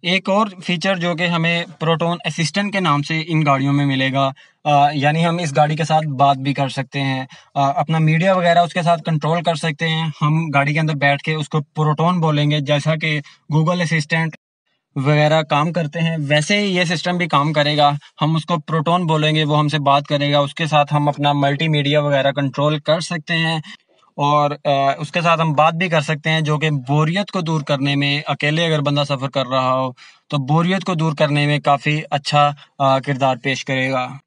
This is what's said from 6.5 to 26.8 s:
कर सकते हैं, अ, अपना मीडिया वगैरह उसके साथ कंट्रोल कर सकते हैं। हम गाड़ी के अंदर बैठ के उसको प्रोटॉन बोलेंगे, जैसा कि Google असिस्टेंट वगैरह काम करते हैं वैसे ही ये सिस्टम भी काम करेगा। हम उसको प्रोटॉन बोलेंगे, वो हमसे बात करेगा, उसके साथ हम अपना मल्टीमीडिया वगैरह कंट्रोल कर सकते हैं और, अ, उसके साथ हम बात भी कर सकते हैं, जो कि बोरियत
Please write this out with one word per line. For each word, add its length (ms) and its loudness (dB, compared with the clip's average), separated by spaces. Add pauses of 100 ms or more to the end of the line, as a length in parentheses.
कर 160 -2
सकते 300 -8
हैं, 300 -4 (280)
अ, 200 0
अपना 220 -2
मीडिया 360 2
वगैरह 260 4
उसके 220 0
साथ 160 2
कंट्रोल 440 -2
कर 140 0
सकते 280 -4
हैं। 360 -2
हम 300 0
गाड़ी 220 2
के 60 0
अंदर 160 0
बैठ 280 0
के 120 -2
उसको 260 -2
प्रोटॉन 600 0
बोलेंगे, 400 2
जैसा 360 0
कि 240 -2 (340)
Google 260 2
असिस्टेंट 560 -2 (640)
वगैरह 440 2
काम 300 0
करते 260 -4
हैं 200 -2
वैसे 400 0
ही 80 0
ये 200 0
सिस्टम 320 -2
भी 80 -2
काम 260 0
करेगा। 460 2 (220)
हम 160 0
उसको 220 -2
प्रोटॉन 480 -2
बोलेंगे, 380 2
वो 100 0
हमसे 240 2
बात 280 2
करेगा, 340 0
उसके 260 -2
साथ 260 4
हम 160 2
अपना 240 0
मल्टीमीडिया 680 0
वगैरह 300 2
कंट्रोल 480 -2
कर 220 0
सकते 340 -6
हैं 280 0 (560)
और, 340 2
अ, 460 0
उसके 220 -4
साथ 180 2
हम 160 0
बात 200 4
भी 140 -2
कर 120 2
सकते 300 -4
हैं, 140 0
जो 140 0
कि 120 0
बोरियत 600 0